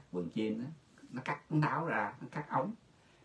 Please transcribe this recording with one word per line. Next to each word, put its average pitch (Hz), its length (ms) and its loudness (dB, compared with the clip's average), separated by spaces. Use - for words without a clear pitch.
quần 87 240 0
jean 110 240 2
đó, 123 60 -2
nó 123 140 -4
cắt, - 240 -2
nó 151 180 6
tháo 151 180 2
ra, 107 360 2
nó - 100 -10
cắt 151 180 -6
ống, - 220 2